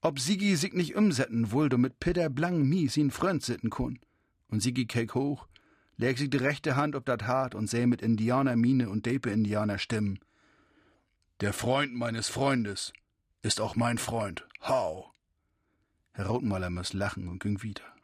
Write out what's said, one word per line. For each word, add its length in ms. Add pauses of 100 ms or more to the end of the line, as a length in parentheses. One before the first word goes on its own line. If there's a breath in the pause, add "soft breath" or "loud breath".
ob 180
Sigi 380
sich 160
nicht 240
umsetten 560
wohl, 160
damit 320
Peter 300
blang 360
mi 220
sin 220
Freund 320
sitten 260
kun. 300 (500)
Und 140
Sigi 240
keek 280
hoch, 340 (500 soft breath)
leg 180
sich 140
die 80
rechte 380
Hand 200
ob 80
dat 220
Hart 280
und 140
säh 160
mit 160
Indianermiene 880
und 160
depe 240
Indianerstimmen: 880 (1200 soft breath)
„Der 120
Freund 420
meines 360
Freundes 640 (480)
ist 180
auch 160
mein 220
Freund. 500 (140)
Hau!“ 500 (1000)
Herr 140
Rotmaler 420
muss 260
lachen 340
und 100
güng 240
wieder. 220 (180)